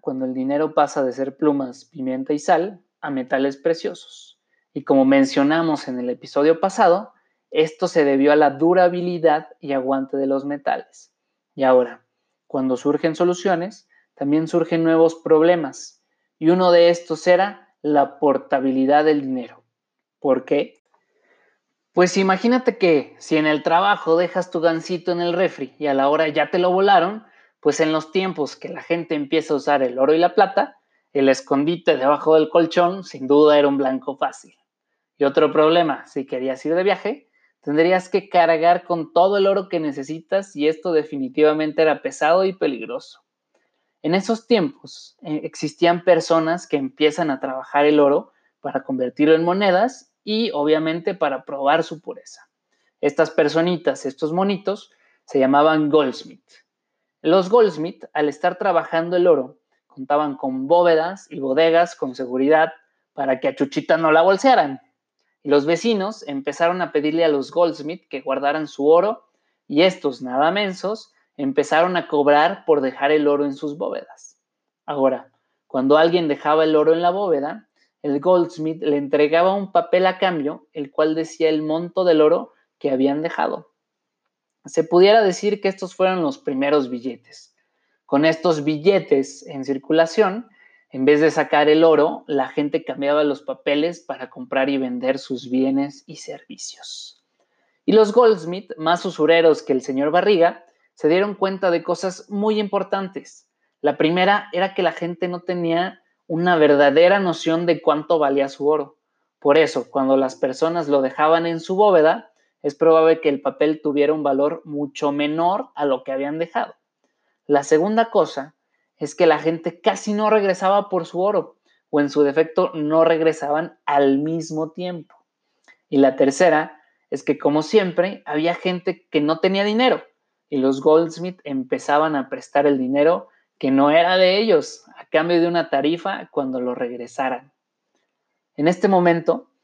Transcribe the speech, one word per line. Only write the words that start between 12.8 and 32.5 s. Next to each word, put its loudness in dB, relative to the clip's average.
soluciones, -4
también -2
surgen -2
nuevos 4
problemas. 0
Y 2
uno 4
de 6
estos -4
era 0
la 0
portabilidad 0
del 2
dinero. -10
¿Por 0
qué? -4
Pues 2
imagínate 0
que 0
si -4
en 0
el 0
trabajo 0
dejas -2
tu -4
gansito -2
en -4
el -2
refri -4
y -4
a 0
la 2
hora 0
ya -2
te -2
lo 2
volaron, 2
pues 0
en 0
los -4
tiempos -4
que -16
la -14
gente -4
empieza -2
a 0
usar 0
el -2
oro 4
y 2
la 2
plata, 0
el 2
escondite 0
debajo 2
del 4
colchón 0